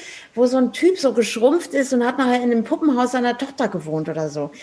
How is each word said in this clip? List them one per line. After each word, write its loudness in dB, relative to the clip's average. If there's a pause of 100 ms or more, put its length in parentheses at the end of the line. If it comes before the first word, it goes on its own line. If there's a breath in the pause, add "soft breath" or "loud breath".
(340 loud breath)
wo 4
so 0
ein 2
Typ 2
so 0
geschrumpft 0
ist 0
und 2
hat -2
nachher 2
in 2
einem 2
Puppenhaus 0
seiner 0
Tochter -4
gewohnt -6
oder -4
so. -6 (120)